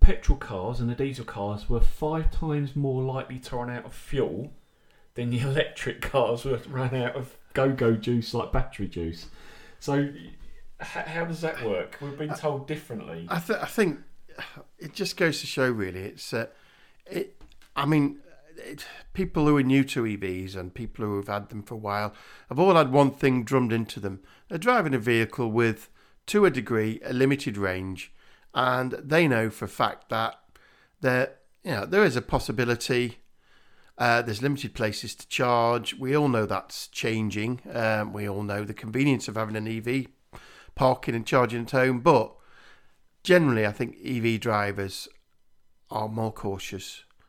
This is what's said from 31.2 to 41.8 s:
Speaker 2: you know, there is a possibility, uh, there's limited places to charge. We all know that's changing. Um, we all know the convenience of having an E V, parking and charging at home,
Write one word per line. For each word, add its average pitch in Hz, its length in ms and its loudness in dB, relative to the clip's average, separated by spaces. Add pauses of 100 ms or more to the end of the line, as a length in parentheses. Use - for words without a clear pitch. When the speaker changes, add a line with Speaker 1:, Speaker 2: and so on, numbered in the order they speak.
Speaker 2:
you 190 60 -6
know, 104 160 -2
there 202 180 4
is 135 120 2
a 123 60 0
possibility, 120 960 -2 (760)
uh, 120 240 4
there's 110 220 -4
limited 139 320 -2
places 107 400 -4
to - 140 -18
charge. 120 640 2
We 131 200 -2
all 147 140 4
know 117 160 2
that's - 440 -6
changing. 110 760 -2 (100)
Um, 110 400 0
we 104 160 -6
all 101 140 -4
know 104 220 -4
the 104 100 -8
convenience 127 540 0
of 107 80 -10
having 110 200 -4
an 107 100 -4
E 113 140 -6
V, 123 280 -4 (640)
parking 131 400 2
and 117 120 -4
charging 120 360 2
at 113 80 -10
home, 127 300 2